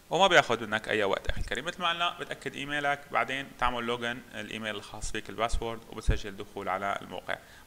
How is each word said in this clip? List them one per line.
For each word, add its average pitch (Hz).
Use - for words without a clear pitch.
وما 175
بياخذ 123
منك 107
أي 107
وقت. -
أخي -
الكريم، 117
مثل 175
ما 175
قلنا 170
بتأكد 139
إيميلك، 143
بعدين 131
تعمل 123
لوجن 120
الإيميل 107
الخاص -
فيك، 110
الباسورد، 113
وبتسجل 107
دخول 98
على 98
الموقع. 92